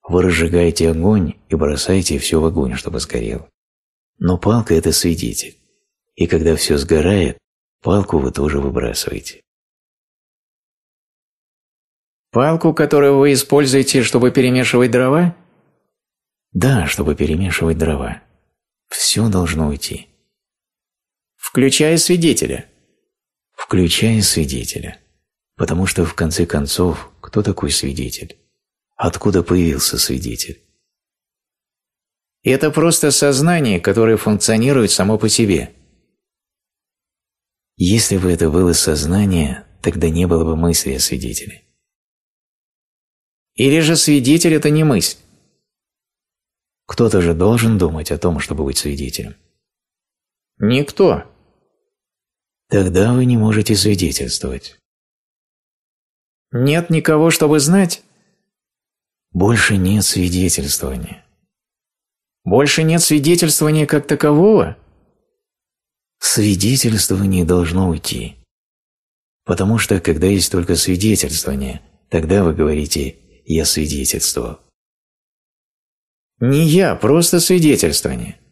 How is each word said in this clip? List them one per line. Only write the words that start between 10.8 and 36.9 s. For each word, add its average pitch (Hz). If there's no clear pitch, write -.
Палку, 156
которую 143
вы 143
используете, 135
чтобы 123
перемешивать 127
дрова? 139
Да, 104
чтобы 73
перемешивать 80
дрова. 80
Все -
должно 85
уйти. -
Включая 143
свидетеля? 165
Включая 107
свидетеля. -
Потому 87
что, 95
в 82
конце 85
концов, 82
кто -
такой 98
свидетель? 67
Откуда 90
появился 85
свидетель? -
Это 135
просто 156
сознание, 139
которое 113
функционирует 110
само 101
по 110
себе. 98